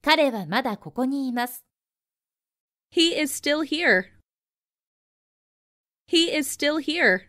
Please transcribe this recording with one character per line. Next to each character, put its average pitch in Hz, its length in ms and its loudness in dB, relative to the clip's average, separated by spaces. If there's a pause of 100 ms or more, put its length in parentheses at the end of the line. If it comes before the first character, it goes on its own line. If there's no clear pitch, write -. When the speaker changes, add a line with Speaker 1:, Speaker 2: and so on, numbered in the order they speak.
Speaker 1:
彼 302 300 2
は 208 140 -6
ま 196 160 -2
だ 226 160 -4
こ - 140 -16
こ 254 140 -4
に 269 220 -4
い 247 60 -6
ま 240 140 -4
す。 - 180 -14 (1300)
Speaker 2:
He 339 260 2
is 302 140 -2
still 294 300 -2
here. 269 480 0 (2000)
He 339 300 4
is 302 100 -2
still 294 300 0
here. 277 520 2